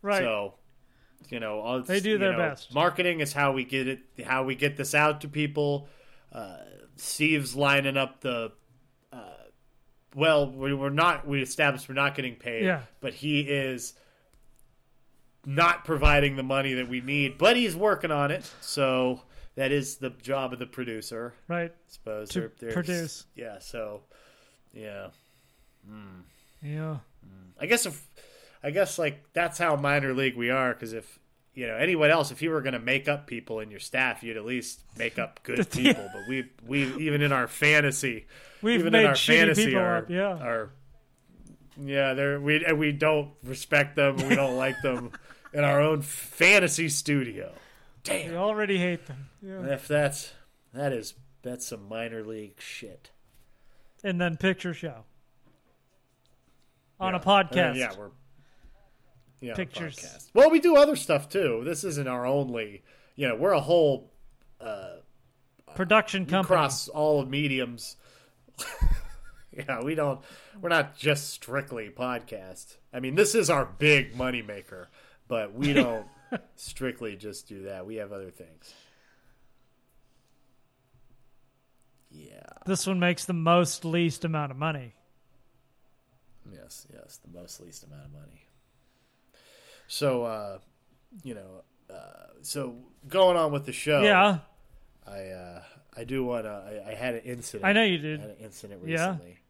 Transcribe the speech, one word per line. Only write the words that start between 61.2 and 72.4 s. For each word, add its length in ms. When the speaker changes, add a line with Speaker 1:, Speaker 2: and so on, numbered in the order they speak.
Speaker 2:
too. 360
This 180
isn't 240
our 180
only, 580
you 120
know, 80
we're 180
a 80
whole, 500
uh, 360
Speaker 1:
Production 500
Speaker 2:
we 40
Speaker 1:
company. 260
Speaker 2:
cross 320
all 380
mediums. 680
<laughs> 80
Yeah, 300
we 120
don't, 260
we're 80
not 260
just 340
strictly 600
podcast. 880